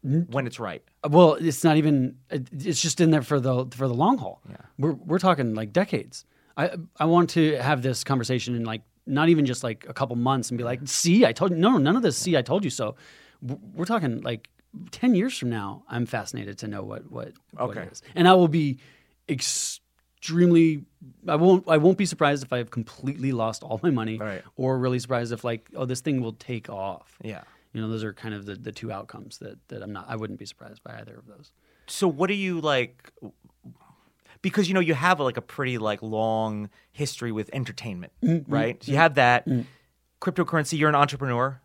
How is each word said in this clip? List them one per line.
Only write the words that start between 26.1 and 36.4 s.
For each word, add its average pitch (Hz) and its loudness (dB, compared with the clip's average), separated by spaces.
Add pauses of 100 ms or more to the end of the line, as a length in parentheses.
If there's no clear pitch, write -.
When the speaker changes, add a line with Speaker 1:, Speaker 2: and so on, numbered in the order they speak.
Speaker 1:
will 113 -6
take - -12
off. 98 -10
Speaker 2:
Yeah. 104 -12 (320)
Speaker 1:
You 110 -8
know, 110 -6
those 110 -6
are 107 -8
kind 110 -12
of 101 -12
the, 101 -10
the 110 -14
two 113 -12
outcomes 101 -16
that, 104 -16 (100)
that 117 -14
I'm 104 -12
not, 92 -14
I 113 -8
wouldn't 107 -10
be 107 -16
surprised 110 -20
by 117 -16
either 110 -20
of 123 -20
those. - -20 (360)
Speaker 2:
So - 0
what 160 0
do 196 0
you, 185 -2
like, 139 -2 (1300)
because, 190 0
you 185 0
know, 190 4
you 165 2
have, 156 2
like, 131 -2
a 120 -8
pretty, 127 -6
like, 107 -4
long 110 -2 (220)